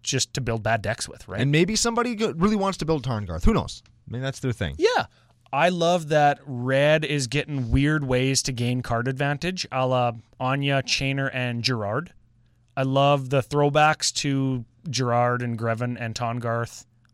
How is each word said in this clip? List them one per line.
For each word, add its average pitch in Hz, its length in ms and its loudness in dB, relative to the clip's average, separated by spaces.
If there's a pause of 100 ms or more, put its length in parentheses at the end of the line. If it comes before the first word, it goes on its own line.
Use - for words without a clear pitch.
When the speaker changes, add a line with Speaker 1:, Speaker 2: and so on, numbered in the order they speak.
Speaker 1:
just - 320 -2
to 139 80 -2
build 113 200 -2
bad 110 200 2
decks - 260 -4
with, - 200 -20
right? 98 120 -6
Speaker 2:
And 135 100 2
maybe 175 240 2
somebody 233 420 0
go-, 202 200 -2
really 208 200 2
wants 196 220 0
to - 60 -4
build 156 200 0
Tarngarth. 104 400 -4
Who 226 100 6
knows? - 280 -4 (260)
I - 40 -12
mean, 120 80 -8
that's 135 200 -6
their 127 120 -2
thing. 80 260 -4
Speaker 1:
Yeah. 453 280 2 (480)
I 160 160 4
love 170 380 0
that 147 380 4
red 139 580 2
is 139 240 -2
getting 139 420 -2
weird 143 340 4
ways 131 380 2
to 139 100 -4
gain 123 300 0
card 117 260 -2
advantage, 143 640 -4
a 131 140 0
la 123 260 2 (260)
Anya, 139 440 0
Chainer, 135 500 -2
and 123 300 -4
Gerard. 120 500 -2 (640)
I 135 60 -2
love 135 480 2
the 135 120 2
throwbacks 147 760 2
to 135 480 -2 (260)
Gerard 120 520 2
and 117 160 -4
Greven 117 400 -2
and 113 160 -6
Tarngarth. 117 680 -4 (300)